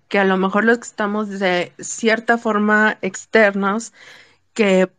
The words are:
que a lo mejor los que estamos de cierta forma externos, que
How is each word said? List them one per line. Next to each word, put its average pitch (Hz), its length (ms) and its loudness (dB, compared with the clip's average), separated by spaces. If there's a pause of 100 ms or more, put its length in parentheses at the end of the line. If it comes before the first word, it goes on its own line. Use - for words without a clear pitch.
que 202 100 -2
a 196 60 4
lo 190 140 2
mejor 190 260 0
los 233 140 2
que 240 80 -10
estamos 208 420 -6
de 185 500 -4
cierta 226 600 -2
forma 214 640 0
externos, 202 880 0 (640)
que 185 460 2